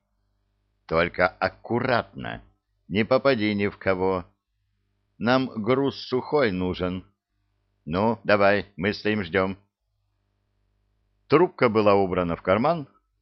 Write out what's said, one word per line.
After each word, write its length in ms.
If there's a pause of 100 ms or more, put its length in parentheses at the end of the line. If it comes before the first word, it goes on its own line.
(840)
Только 420
аккуратно, 1120 (460)
не 160
попади 500
ни 140
в 100
кого. 480 (920)
Нам 300
груз 600
сухой 440
нужен. 540 (800)
Ну, 380
давай, 440 (100)
мы 160
стоим, 300
ждём». 340 (1700)
Трубка 420
была 260
убрана 400
в 60
карман, 460 (340)